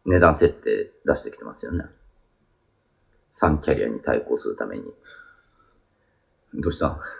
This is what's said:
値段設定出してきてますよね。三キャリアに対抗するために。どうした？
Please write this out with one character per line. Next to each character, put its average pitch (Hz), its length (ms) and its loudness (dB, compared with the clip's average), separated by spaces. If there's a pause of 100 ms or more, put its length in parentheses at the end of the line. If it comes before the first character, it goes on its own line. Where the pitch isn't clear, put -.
値 90 140 6
段 80 160 8
設 - 180 4
定 - 380 -4 (140)
出 73 100 2
し - 80 -6
て - 80 -10
き - 60 -18
て 55 80 -18
ま 55 80 -12
す - 120 -8
よ 62 60 -10
ね。 85 140 -4 (1400)
三 78 320 2
キ 73 120 0
ャ - 40 2
リ 58 100 0
ア - 20 -2
に 55 140 -6
対 57 200 0
抗 62 160 -2
す - 120 -6
る - 60 -6
た - 100 -6
め 50 120 -10
に。 - 60 -10 (1700)
ど - 140 -4
う - 60 2
し - 60 -6
た？ 71 200 -2 (200)